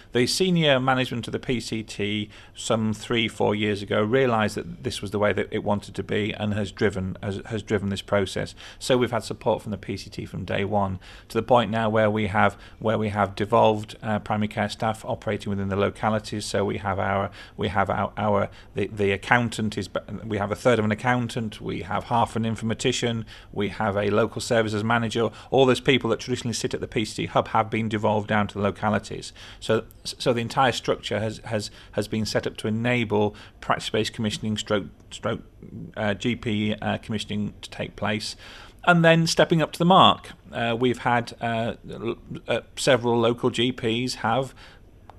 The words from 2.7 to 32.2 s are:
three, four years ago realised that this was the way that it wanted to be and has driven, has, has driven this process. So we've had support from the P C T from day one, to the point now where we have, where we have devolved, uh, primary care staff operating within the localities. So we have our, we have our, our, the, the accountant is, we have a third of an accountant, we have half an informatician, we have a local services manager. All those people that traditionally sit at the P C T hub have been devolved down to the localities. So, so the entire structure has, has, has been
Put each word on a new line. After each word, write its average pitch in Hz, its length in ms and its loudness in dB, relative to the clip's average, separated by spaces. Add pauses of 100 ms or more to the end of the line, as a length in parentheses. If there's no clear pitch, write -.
three, 113 360 0
four 107 260 0
years 104 280 0
ago 104 200 0
realised 110 540 2
that - 260 -8
this 117 180 -6
was 98 120 -8
the 107 60 0
way 104 140 4
that 104 200 0
it 107 100 -2
wanted 101 320 -2
to - 80 -6
be 104 300 -2
and 107 220 -2
has 104 180 -4
driven, 95 500 0
has, 101 240 -4
has 110 160 -6
driven 101 280 0
this 98 120 -4
process. 101 540 -2 (220)
So - 180 2
we've 123 160 2
had 113 100 0
support - 400 -2
from - 80 -8
the 101 80 -4
P 101 200 -8
C 104 120 -14
T - 140 -10
from 107 200 -8
day 101 200 -2
one, 98 340 0 (300)
to - 100 -4
the 110 60 0
point 117 260 4
now 110 200 0
where 110 200 4
we 107 180 0
have, 101 280 2 (240)
where 110 180 0
we 107 120 -2
have 98 260 0
devolved, 110 640 2
uh, 107 180 0
primary 107 280 -2
care 104 220 -2
staff 110 340 -4
operating 110 460 -4
within 98 180 -2
the 95 80 0
localities. 107 680 -2
So 101 180 0
we 107 140 -2
have 98 200 -4
our, 101 320 0 (260)
we 104 120 -2
have 98 220 2
our, 104 260 -2
our, 104 320 2 (260)
the, 101 140 -2
the 101 240 0
accountant 113 640 0
is, 98 120 -4 (340)
we 107 140 -2
have 101 120 -2
a 104 60 -4
third 123 220 4
of 107 60 4
an 107 60 2
accountant, 117 680 -2
we 107 220 -6
have 98 220 -4
half 117 300 2
an 110 80 0
informatician, 113 840 -2 (260)
we 101 160 -2
have 101 280 -2
a 104 140 0
local 110 300 2
services 110 420 0
manager. 113 480 0 (200)
All 135 160 6
those 123 140 4
people 123 300 2
that 104 80 0
traditionally 120 360 -4
sit - 200 -4
at - 60 -4
the 95 80 -6
P 110 160 -2
C - 180 -6
T 110 40 -4
hub - 220 0
have 113 220 0
been 110 180 -2
devolved 107 400 0
down 107 200 2
to - 60 -14
the 101 60 -4
localities. 101 280 0 (720)
So, - 240 2 (180)
so - 300 -2
the 117 80 0
entire 120 320 2
structure - 480 -2
has, 110 240 -4
has, 107 260 -4 (220)
has 104 160 -2
been 110 160 -2